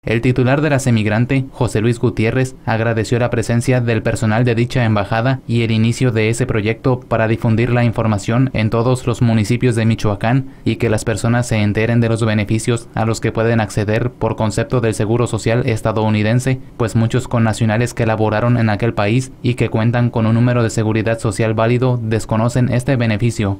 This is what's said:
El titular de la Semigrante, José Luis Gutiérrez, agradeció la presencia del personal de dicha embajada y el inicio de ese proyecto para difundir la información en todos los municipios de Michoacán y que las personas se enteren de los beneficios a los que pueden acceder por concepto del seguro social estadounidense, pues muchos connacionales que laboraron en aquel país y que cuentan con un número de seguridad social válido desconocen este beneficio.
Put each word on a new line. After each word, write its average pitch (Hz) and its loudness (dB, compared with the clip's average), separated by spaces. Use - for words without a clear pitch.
El 117 0
titular 131 2
de 156 0
la 139 2
Semigrante, 120 0
José 117 -2
Luis 117 0
Gutiérrez, 123 0
agradeció 113 0
la 120 0
presencia 117 0
del 117 0
personal 113 0
de 120 2
dicha 117 0
embajada 113 0
y 117 0
el 113 0
inicio 117 2
de 110 2
ese 120 0
proyecto 120 -2
para 110 0
difundir 113 0
la 120 2
información 113 0
en 107 0
todos 117 0
los 117 0
municipios 113 2
de 113 2
Michoacán 113 0
y 113 0
que 113 0
las 107 -2
personas 117 0
se 113 0
enteren 110 2
de 113 0
los 113 0
beneficios 110 -2
a 110 -2
los 110 -2
que 113 -2
pueden 113 0
acceder 110 -2
por 110 -4
concepto 110 -2
del 113 0
seguro 113 0
social 113 -2
estadounidense, 110 0
pues 113 -2
muchos 113 0
connacionales 113 0
que 117 0
laboraron 110 2
en 113 2
aquel 107 0
país 113 0
y 123 0
que 117 0
cuentan 117 0
con 110 0
un 113 2
número 120 2
de 113 2
seguridad 110 0
social 110 -2
válido 123 2
desconocen 113 0
este 127 0
beneficio. 107 0